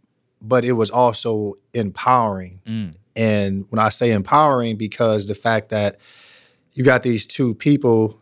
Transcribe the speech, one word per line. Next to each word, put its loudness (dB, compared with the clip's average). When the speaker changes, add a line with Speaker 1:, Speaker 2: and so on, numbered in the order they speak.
Speaker 1:
but 2
it 0
was 0
also 0
empowering. -2
Speaker 2:
Mm. -8
Speaker 1:
And 0
when -2
I 2
say 0
empowering, 2
because -2
the -6
fact -2
that -2
you -2
got 4
these -2
two -4
people, 0